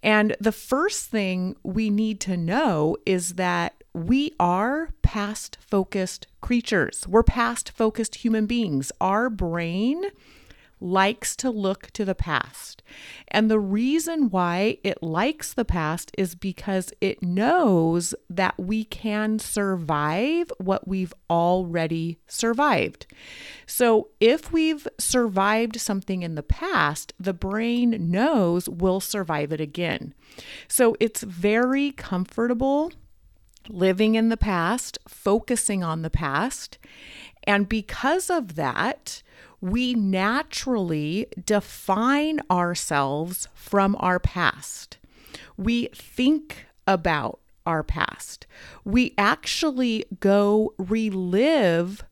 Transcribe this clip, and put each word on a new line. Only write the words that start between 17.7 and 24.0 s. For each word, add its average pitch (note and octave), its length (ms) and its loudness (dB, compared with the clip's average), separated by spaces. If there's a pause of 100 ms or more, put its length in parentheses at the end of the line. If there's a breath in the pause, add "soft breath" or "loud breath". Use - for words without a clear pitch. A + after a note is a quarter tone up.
that F#3 280 -2
we G#3+ 260 -2
can G#3+ 540 -2
survive F#3+ 1160 -2
what F#3 320 -2
we've F#3 240 -4 (160)
already E3+ 960 0
survived. A#3 800 0 (600 loud breath)
So A#3 420 4 (120)